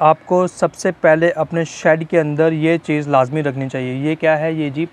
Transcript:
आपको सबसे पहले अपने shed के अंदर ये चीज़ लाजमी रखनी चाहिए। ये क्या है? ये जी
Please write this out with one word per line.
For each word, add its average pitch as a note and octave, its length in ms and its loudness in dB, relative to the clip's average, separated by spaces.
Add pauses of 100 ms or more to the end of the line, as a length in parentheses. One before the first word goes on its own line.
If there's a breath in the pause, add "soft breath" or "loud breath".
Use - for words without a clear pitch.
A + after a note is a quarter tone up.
आपको F3+ 440 2
सबसे - 460 -4
पहले E3 400 4
अपने D#3+ 320 -4
shed D#3+ 400 0
के E3+ 140 0
अंदर D#3 340 0
ये D#3+ 260 0
चीज़ D3+ 320 -4
लाजमी C3+ 300 2
रखनी C3+ 280 -4
चाहिए। C3 340 -6
ये D#3 120 -2
क्या D#3 220 0
है? D#3+ 200 -4
ये D3+ 140 -4
जी D3+ 220 -4